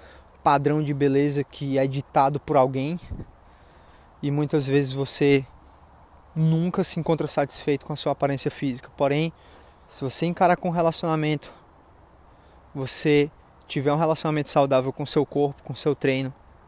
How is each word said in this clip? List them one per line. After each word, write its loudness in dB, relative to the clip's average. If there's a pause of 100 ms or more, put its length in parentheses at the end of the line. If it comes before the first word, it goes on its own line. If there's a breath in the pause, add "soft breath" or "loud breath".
(440 loud breath)
padrão 2
de -2
beleza 2
que -4
é 2
ditado 0
por -4
alguém. 2 (1200 soft breath)
E -4
muitas 0
vezes 0
você 2 (920)
nunca 0
se 0
encontra -2
satisfeito -2
com -8
a -4
sua -4
aparência -2
física. -6
Porém, 0 (540 soft breath)
se -8
você -2
encarar 4
com -6
um 0
relacionamento, -2 (1200 soft breath)
você 2 (360)
tiver -2
um 0
relacionamento 0
saudável 2
com -8
seu 0
corpo, -2
com -10
seu -2
treino, -2 (360)